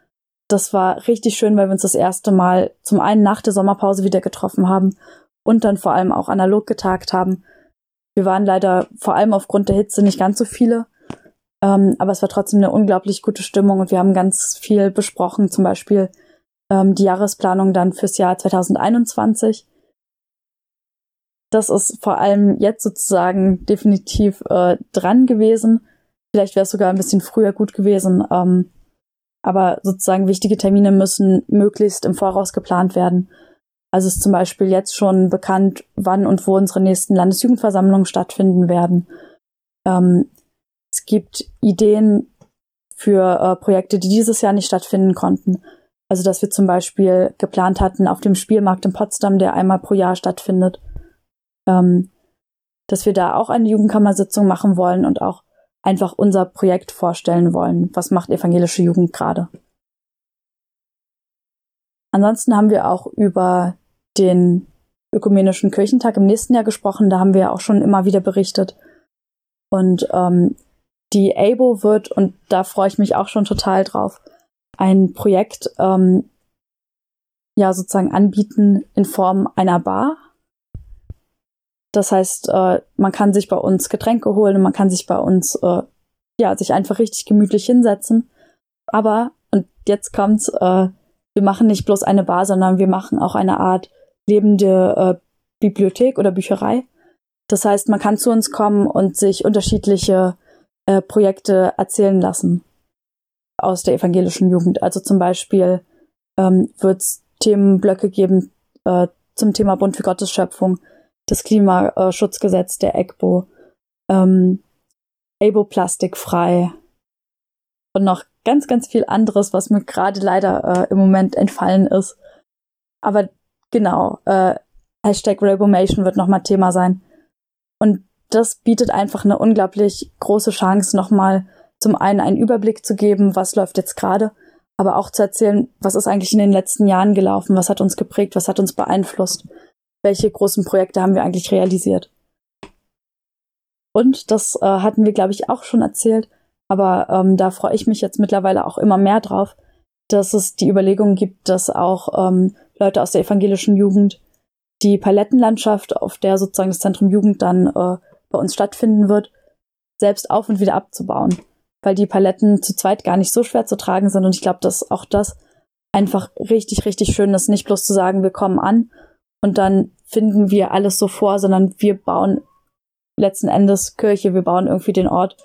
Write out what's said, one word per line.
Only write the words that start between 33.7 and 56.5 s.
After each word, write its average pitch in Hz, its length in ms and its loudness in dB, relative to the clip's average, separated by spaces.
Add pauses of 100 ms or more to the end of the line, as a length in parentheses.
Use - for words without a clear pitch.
Also 190 160 2
ist - 140 -4
zum 202 100 2
Beispiel 180 340 -2
jetzt 190 300 -2
schon 190 320 2
bekannt, 190 560 -2 (100)
wann 190 320 -2
und 185 220 -4
wo 190 80 2
unsere 190 240 0
nächsten 190 340 0
Landesjugendversammlungen 190 920 2
stattfinden 180 640 0
werden. 175 380 0 (800)
Ähm, 180 440 2 (640)
es - 120 -10
gibt - 400 -4 (160)
Ideen 208 720 2 (640)
für, 185 420 2
äh, 185 240 0
Projekte, 190 380 0
die 185 80 -2
dieses 220 320 0
Jahr 202 120 0
nicht 202 140 0
stattfinden 190 480 0
konnten. 185 480 -4 (460)
Also 180 160 -2
dass 190 180 -2
wir 202 80 -2
zum 202 160 0
Beispiel 185 720 0
geplant 185 420 -2
hatten, 190 280 0
auf - 120 -4
dem 196 140 2
Spielmarkt 190 500 0
in 185 80 -2
Potsdam, 202 460 -2
der 185 160 0
einmal 190 240 0
pro - 160 -4
Jahr 185 220 0
stattfindet, 185 640 -2 (880)
ähm, 180 420 2 (800)
dass - 180 -4
wir 208 60 2
da 185 220 0
auch 226 160 -2
eine 226 180 0
Jugendkammersitzung 208 800 2
machen 185 300 0
wollen 180 280 0
und - 180 -2
auch - 220 -8 (380)
einfach 190 320 -2
unser 190 320 0
Projekt 185 440 -2